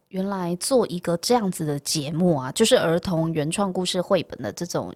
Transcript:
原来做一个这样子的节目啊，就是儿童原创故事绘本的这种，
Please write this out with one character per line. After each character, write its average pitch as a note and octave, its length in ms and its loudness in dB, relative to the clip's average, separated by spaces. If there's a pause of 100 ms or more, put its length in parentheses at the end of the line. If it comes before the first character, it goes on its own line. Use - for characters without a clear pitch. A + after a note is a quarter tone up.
原 F#3+ 200 -4
来 F3+ 280 -2
做 A3+ 320 2
一 F3 120 -6
个 F3 180 0
这 - 180 2
样 G3+ 160 2
子 E3+ 140 -6
的 C#3+ 140 -2
节 D3 320 -4
目 E3+ 240 4
啊， C3 180 -4
就 A3+ 120 4
是 A#3+ 120 6
儿 E3+ 220 2
童 E3 320 0
原 D#3 200 -2
创 G3 200 -2
故 F#3 140 -2
事 F3+ 160 -2
绘 F3 220 0
本 - 180 -12
的 G2+ 100 -6
这 F3 140 -8
种， G#2+ 300 -4